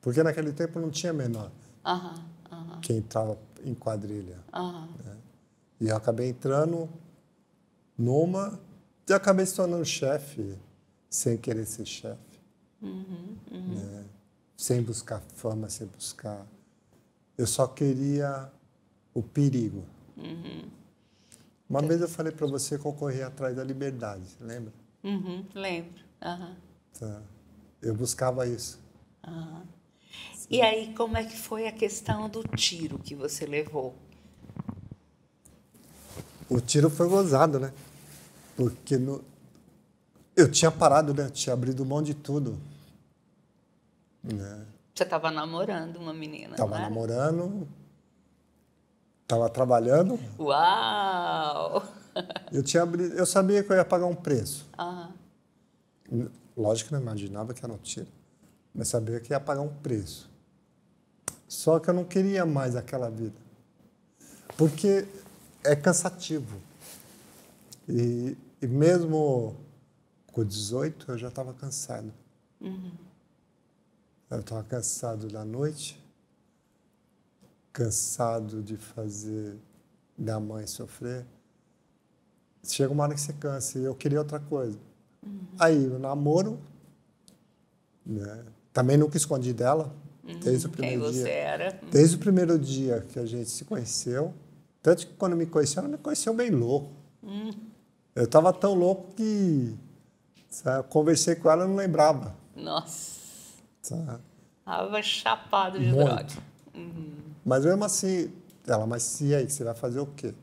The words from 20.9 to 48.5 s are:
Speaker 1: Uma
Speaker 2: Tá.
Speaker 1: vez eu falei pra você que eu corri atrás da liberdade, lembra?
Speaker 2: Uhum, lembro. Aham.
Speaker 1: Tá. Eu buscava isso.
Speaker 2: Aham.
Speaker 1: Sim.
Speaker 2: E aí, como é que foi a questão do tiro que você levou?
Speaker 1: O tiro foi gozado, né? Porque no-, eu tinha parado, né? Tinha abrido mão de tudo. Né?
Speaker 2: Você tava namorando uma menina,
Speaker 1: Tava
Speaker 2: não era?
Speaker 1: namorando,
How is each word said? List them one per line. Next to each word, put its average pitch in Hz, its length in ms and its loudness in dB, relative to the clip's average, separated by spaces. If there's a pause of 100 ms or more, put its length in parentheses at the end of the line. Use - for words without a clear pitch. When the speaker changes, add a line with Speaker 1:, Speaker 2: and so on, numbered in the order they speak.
Speaker 1:
Uma 135 100 2
Speaker 2:
Tá. 151 60 2
Speaker 1:
vez 165 140 4
eu 170 80 0
falei 160 240 -4
pra 156 140 -4
você 139 320 -2
que 147 60 -10
eu 147 80 -2
corri 139 300 -4
atrás 127 340 -6
da 131 80 -6
liberdade, 120 760 -8
lembra? 113 320 -12 (320)
Speaker 2:
Uhum, 190 400 -6 (100)
lembro. 170 480 -6 (180)
Aham. 175 360 -10 (420)
Speaker 1:
Tá. 107 220 -10 (600)
Eu 117 140 -2
buscava 123 520 0
isso. 120 320 -8 (480)
Speaker 2:
Aham. 165 380 -12 (680)
Speaker 1:
Sim. - 160 -16
Speaker 2:
E 240 120 2
aí, 220 320 2
como 226 220 -2
é 226 80 -2
que 220 120 -12
foi 220 300 -6
a 214 60 -6
questão 214 560 -2
do 214 140 -8 (140)
tiro 165 420 -2
que - 160 -12
você 147 320 -6
levou? 147 480 -4 (2500)
Speaker 1:
O 123 120 2
tiro 147 300 4
foi 175 180 2
gozado, 160 500 6
né? 135 140 -4 (840)
Porque 127 420 2
no-, 135 260 -2 (1120)
eu 160 140 12
tinha 160 200 6
parado, 147 440 6
né? 139 160 -2
Tinha - 240 -2
abrido 127 300 -2
mão 143 180 0
de 151 120 -2
tudo. 139 440 -4 (1600)
Né? 104 440 -8 (280)
Speaker 2:
Você 185 100 2
tava 160 260 -2
namorando 165 680 -4
uma 165 160 -10
menina, 151 440 -12
Speaker 1:
Tava 107 160 0
Speaker 2:
não 104 40 -4
era? 107 120 -4
Speaker 1:
namorando, 147 800 -2 (1600)